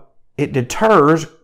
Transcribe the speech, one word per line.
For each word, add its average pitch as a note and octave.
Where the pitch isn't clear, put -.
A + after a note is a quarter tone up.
it A#2
deters D#3